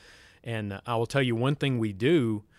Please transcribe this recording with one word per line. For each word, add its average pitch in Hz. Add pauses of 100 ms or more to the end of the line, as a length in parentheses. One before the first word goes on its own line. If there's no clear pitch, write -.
(420)
and, 107
uh, 98
I 120
will 113
tell 139
you 120
one 131
thing 135
we 110
do 113 (140)